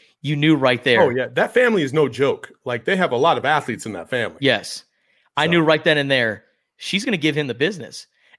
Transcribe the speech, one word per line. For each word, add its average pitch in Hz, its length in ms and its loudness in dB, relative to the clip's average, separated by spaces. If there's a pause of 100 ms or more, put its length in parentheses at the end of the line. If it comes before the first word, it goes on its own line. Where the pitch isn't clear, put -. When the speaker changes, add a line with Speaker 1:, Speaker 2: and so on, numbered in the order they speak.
(200)
Speaker 1:
you 147 160 -4
knew 151 180 4
right 127 300 2
there. 120 180 4
Speaker 2:
Oh, 147 60 6
yeah. 123 240 -2
That 175 200 0
family 233 300 2
is 135 100 -4
no 147 160 2
joke. 123 440 -2 (120)
Like, 120 200 -8
they 190 100 0
have 180 160 0
a 123 60 0
lot 147 200 4
of 117 80 -4
athletes 135 420 -2
in 107 80 -8
that 85 140 -12
family. 113 320 -4
Speaker 1:
Yes. 120 440 -2 (520)
I 151 100 0
Speaker 2:
So. 170 40 -2
Speaker 1:
knew 170 120 4
right 156 200 2
then 156 160 2
and 139 100 -2
there, 117 360 0 (320)
she's 196 280 -6
gonna 226 120 -2
give 147 200 0
him 147 120 -2
the 117 60 -6
business. 147 520 -6 (320)